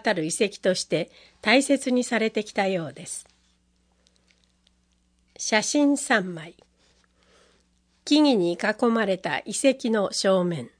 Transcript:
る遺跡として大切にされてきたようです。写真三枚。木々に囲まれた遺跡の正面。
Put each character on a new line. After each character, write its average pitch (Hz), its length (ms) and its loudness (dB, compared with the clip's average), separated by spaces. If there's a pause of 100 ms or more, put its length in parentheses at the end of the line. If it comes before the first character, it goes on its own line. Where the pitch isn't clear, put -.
(140)
る 160 120 -2
遺 - 20 -4
跡 - 320 -2
と 185 140 2
し - 100 -4
て 170 260 -4 (300)
大 247 220 4
切 269 280 0
に 247 140 0
さ 226 140 -2
れ 220 120 0
て 214 140 -4
き - 80 -16
た 196 160 0
よ 175 200 -4
う - 40 -12
で 175 140 -18
す。 - 200 -14 (2000)
写 214 260 0
真 285 340 2
三 190 380 -2
枚。 160 200 -16 (1500)
木 294 160 4
々 285 140 6
に 175 180 2
囲 214 340 -2
ま 226 200 0
れ 190 100 0
た 156 220 -6
遺 - 140 -10
跡 262 380 0
の 214 220 0
正 190 320 2
面。 160 360 -4